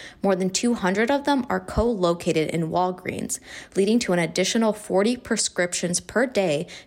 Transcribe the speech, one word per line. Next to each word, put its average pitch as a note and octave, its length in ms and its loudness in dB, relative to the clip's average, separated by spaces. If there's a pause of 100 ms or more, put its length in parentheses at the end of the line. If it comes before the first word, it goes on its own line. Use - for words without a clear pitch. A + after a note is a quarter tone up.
(220)
More G3 140 2
than F#3 140 0
two A#3+ 240 0
hundred G3+ 360 0
of C#4 140 2
them C#4+ 240 2
are F#3 120 -2
co-located F3 880 2
in E3 200 -2
Walgreens, F3+ 680 -2 (360)
leading G#3+ 240 4
to G3 140 0
an F3 60 2
additional F#3 540 0
forty G#3 420 0
prescriptions F3+ 840 -2
per A#3+ 240 0
day F3 420 0 (200)